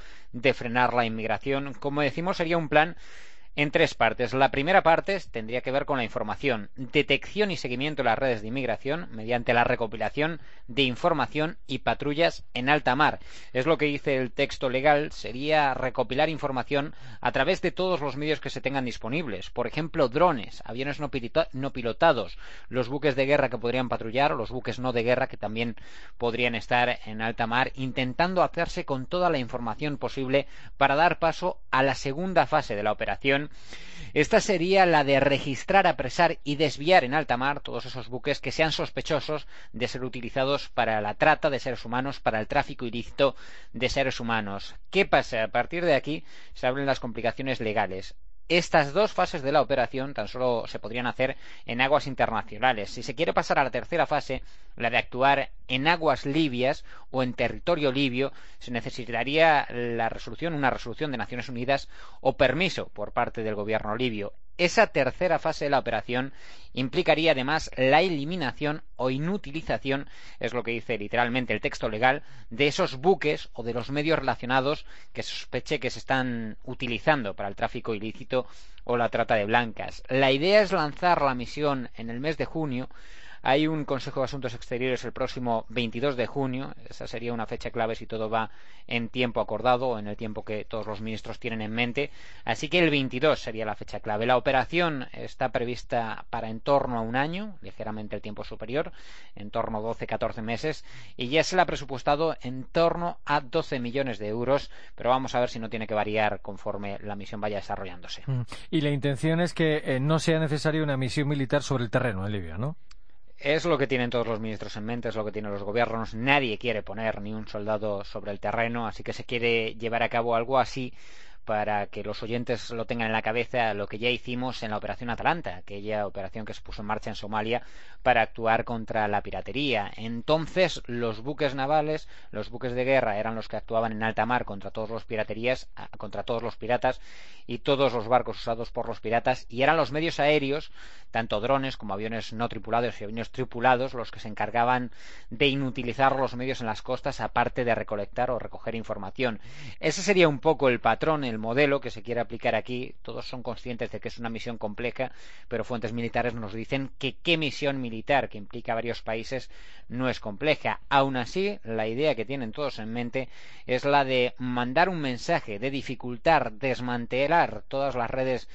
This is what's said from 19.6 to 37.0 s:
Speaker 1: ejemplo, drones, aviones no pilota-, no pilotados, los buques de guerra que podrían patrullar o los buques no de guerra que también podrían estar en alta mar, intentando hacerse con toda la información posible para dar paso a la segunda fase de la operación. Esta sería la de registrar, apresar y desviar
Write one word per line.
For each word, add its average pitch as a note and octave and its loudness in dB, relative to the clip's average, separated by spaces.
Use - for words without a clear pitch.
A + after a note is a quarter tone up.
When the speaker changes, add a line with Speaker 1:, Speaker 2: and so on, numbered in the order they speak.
Speaker 1:
ejemplo, D3+ 0
drones, C#3 2
aviones C3 -6
no C#3+ -4
pilota-, A#2+ 2
no C3+ -4
pilotados, A#2 2
los A#2+ 0
buques C3+ 0
de C3+ 4
guerra C#3 4
que A#2+ -6
podrían A#2+ 0
patrullar A#2 2
o D#3 -2
los A2 -4
buques B2 -6
no B2+ -2
de A#2 2
guerra B2 4
que - -8
también A2 -4
podrían A#2+ 2
estar B2 2
en G#2+ -6
alta A2+ 0
mar, B2+ 2
intentando C3 0
hacerse E3 -2
con C3 -2
toda F3+ 2
la D3+ 2
información B2 -4
posible C3+ 0
para C#3 8
dar E3 6
paso E3+ 0
a C3+ 6
la C3+ 4
segunda D#3+ 2
fase C#3 2
de G#2 -2
la G#2+ 2
operación. C3+ 2
Esta D3+ 6
sería F#3+ 6
la D#3+ 6
de C3+ 6
registrar, C#3 4
apresar D#3+ 2
y C#3+ -2
desviar D3+ 6